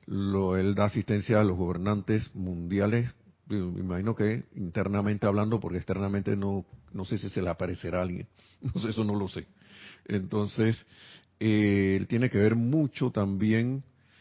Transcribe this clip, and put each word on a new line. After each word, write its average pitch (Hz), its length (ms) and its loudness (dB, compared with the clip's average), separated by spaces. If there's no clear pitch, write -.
lo, 98 520 0
él 95 180 2
da 104 100 2
asistencia 104 560 2
a - 20 6
los 92 140 2
gobernantes 95 800 -2
mundiales, 98 800 0
me 104 100 -4
imagino 92 580 -2
que 110 300 -2
internamente 101 720 -2
hablando, 104 320 2
porque 87 180 -6
externamente 98 580 -2
no, 98 300 -4
no 95 120 -8
sé 107 120 -4
si 98 120 -6
se - 120 -4
le 87 80 -2
aparecerá 90 500 -4
a 90 40 0
alguien, 90 240 -6
<laughs> - 160 -20
no - 200 -4
sé, 110 80 -2
eso 110 140 -2
no 104 120 0
lo 101 120 -2
sé. 87 200 -10
Entonces, 104 800 0
eh, 101 600 4
él 95 80 -4
tiene 120 220 2
que - 80 0
ver 107 180 6
mucho 127 560 0
también 110 720 0